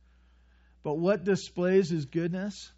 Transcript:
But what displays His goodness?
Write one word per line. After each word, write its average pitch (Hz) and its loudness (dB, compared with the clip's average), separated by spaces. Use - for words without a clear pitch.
But 151 -4
what 180 2
displays 185 2
His 156 -2
goodness? 180 -6